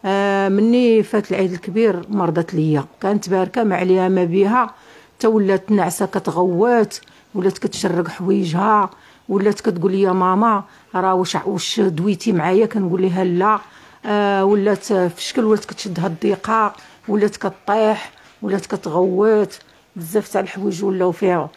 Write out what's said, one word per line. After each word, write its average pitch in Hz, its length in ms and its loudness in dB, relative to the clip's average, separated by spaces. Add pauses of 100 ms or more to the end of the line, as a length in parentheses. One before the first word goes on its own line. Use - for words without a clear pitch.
آه، 196 440 0
مني 226 540 4
فات 208 280 -2
العيد 185 200 0
الكبير 185 580 -2
مرضت 170 440 -2
ليا، 156 320 0 (160)
كانت 202 280 -2
باركه 190 340 0
ما 190 120 2
عليها 185 340 2
ما 185 140 2
بها، 202 500 2 (460)
تا 233 80 2
ولات 196 440 2
ناعسه 185 340 0
كتغوات، 185 920 0 (380)
ولات 185 220 0
كتشرق 170 500 -2
حوايجها، 190 840 0 (400)
ولات 202 320 0
كتقول 185 300 0
لي: 190 220 2
"ماما، 196 500 2 (320)
راه 185 180 0
واش، 180 220 -2 (100)
واش 196 340 -4
دويتي 190 520 0
معايا؟" 185 340 2
كنقول 190 360 -2
لها: 185 220 0
"لا". 185 360 0 (460)
آه، 202 400 0
ولات 202 480 2
في 180 300 -2
شكل، - 200 -2
ولات 214 220 2
كتشدها 175 420 -6
الضيقه، 208 680 -2 (340)
ولات 208 300 0
كطيح، 214 720 -2 (300)
ولات 196 240 -4
كتغوات، 190 920 0 (400)
بزاف 190 320 -4
تاع 196 140 -2
الحوايج 196 420 -6
ولاو 185 280 0
فيها 175 460 0